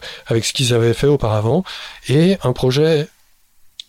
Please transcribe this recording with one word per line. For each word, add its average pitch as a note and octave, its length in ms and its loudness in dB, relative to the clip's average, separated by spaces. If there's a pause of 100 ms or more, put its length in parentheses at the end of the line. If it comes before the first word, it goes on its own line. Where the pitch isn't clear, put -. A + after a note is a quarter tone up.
(260)
avec A#2 180 0
ce - 80 -4
qu'ils B2 220 -2
avaient A#2 180 2
fait C#3 140 -2
auparavant, B2 580 0 (460)
et E3+ 320 4
un B2 100 0
projet D3 560 0 (800)